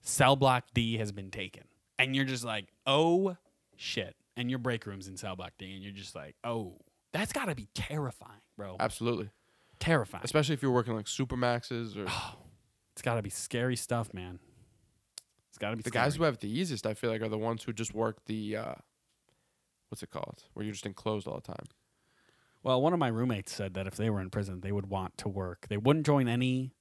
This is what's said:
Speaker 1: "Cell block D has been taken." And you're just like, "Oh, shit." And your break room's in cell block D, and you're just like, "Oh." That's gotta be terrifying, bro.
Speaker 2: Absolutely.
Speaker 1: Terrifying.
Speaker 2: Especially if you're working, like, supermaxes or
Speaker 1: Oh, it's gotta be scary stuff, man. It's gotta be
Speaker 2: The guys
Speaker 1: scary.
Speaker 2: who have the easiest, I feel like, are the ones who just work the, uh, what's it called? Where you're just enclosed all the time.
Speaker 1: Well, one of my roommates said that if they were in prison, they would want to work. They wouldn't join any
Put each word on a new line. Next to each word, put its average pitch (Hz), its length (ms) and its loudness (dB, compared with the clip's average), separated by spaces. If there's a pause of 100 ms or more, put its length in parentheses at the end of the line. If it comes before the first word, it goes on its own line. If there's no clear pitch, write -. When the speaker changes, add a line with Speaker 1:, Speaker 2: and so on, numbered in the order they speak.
Speaker 1:
"Cell 135 340 6
block 131 280 6 (100)
D 113 240 2
has 104 120 -2
been 98 200 -10
taken." 95 340 -10 (340)
And 131 160 4
you're 135 120 4
just 127 180 -4
like, 107 220 -4 (200)
"Oh, 170 500 4 (400)
shit." - 380 -6 (220)
And 123 140 -2
your 131 80 -2
break 120 260 -2
room's 98 240 -10
in 92 80 -14
cell 92 200 -8
block 90 220 -10
D, 95 140 -12
and 95 100 -14
you're 101 100 -12
just 98 220 -14
like, 73 300 -14
"Oh." 113 320 -4 (360)
That's 202 200 -2
gotta 233 220 -2
be 117 200 -10
terrifying, 131 680 -6 (180)
bro. 98 200 -10
Speaker 2:
Absolutely. 113 520 0 (480)
Speaker 1:
Terrifying. 139 460 2
Speaker 2:
Especially 151 280 4
if 139 80 0
you're 135 120 4
working, 120 220 4
like, 107 120 -4
supermaxes 120 920 -2
or 104 120 -6
Speaker 1:
Oh, - 260 -4 (580)
it's - 80 -14
gotta 117 220 2
be 104 80 -4
scary 123 460 0
stuff, 117 360 -2
man. 90 260 -10 (1080)
It's - 80 -20
gotta 107 200 -2
be 110 60 -8
Speaker 2:
The 123 80 -4
guys 123 220 4
Speaker 1:
scary. 139 60 -4
Speaker 2:
who 165 60 4
have 135 160 4
the 101 100 -4
easiest, 147 360 -2
I 110 60 0
feel 117 180 -2
like, 110 120 0
are 113 60 0
the 107 100 0
ones 113 240 -2
who 120 100 -4
just 104 220 -4
work 110 320 0
the, 107 300 -4
uh, 107 180 -6 (1120)
what's - 140 -10
it - 80 -12
called? - 320 -8 (120)
Where 107 100 -6
you're 107 80 -4
just 101 140 -8
enclosed 104 420 -4
all - 80 -4
the - 60 -8
time. - 240 -12 (960)
Speaker 1:
Well, 127 180 4
one 160 100 4
of 175 60 2
my 139 100 4
roommates 113 440 0
said 98 220 -4
that 95 120 -2
if 95 80 -6
they 110 160 2
were 104 100 2
in 92 100 -4
prison, 98 320 -4
they 95 100 -4
would 101 140 -2
want 95 320 -4
to - 100 -4
work. 92 400 -4
They 104 80 0
wouldn't 139 300 6
join 143 200 6
any 127 540 2